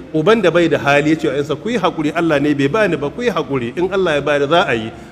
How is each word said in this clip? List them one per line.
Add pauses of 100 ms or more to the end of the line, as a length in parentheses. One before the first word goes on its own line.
(120)
uban
da
bai
da
hali
ya
ce
wa
'yansa,
"Ku
yi
haƙuri,
Allah
ne
bai
bani
ba,
ku
yi
haƙuri,
in
Allah
ya
bani
za
a
yi." (220)